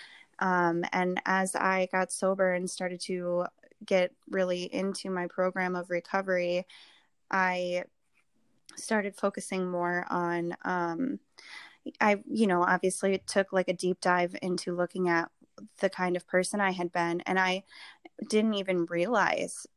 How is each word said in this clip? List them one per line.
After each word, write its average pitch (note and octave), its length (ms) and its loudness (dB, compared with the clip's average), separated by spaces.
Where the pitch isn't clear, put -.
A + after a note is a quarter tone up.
Um, F3 540 2
and F3+ 340 0
as F#3+ 280 2
I F#3+ 380 2
got F#3 180 0
sober F#3+ 440 2
and F3+ 140 -2
started F3+ 340 -6
to F3 420 -2
get F#3 280 2
really F3+ 320 0
into F#3+ 360 -4
my F3+ 160 -2
program F#3 500 -2
of F3 140 -6
recovery, F3+ 760 0
I F3+ 540 0
started G3+ 400 -2
focusing F#3+ 560 -4
more F3 380 -2
on, E3+ 560 -2
um, F3 560 -2
I, G#3 260 4
you A3 200 2
know, F3 160 4
obviously F#3 500 2
it F#3 140 -2
took, - 260 0
like, F#3+ 160 2
a F#3 60 0
deep F3+ 260 -2
dive F3+ 400 2
into F3+ 340 -2
looking F3 360 0
at E3+ 200 2
the F#3+ 100 2
kind F3+ 260 0
of F3 100 -6
person F#3 340 0
I G3 120 2
had F3 180 -4
been. E3+ 360 0
And F#3+ 120 0
I F#3 260 2
didn't A3 240 2
even F#3 320 0
realize, F3 800 0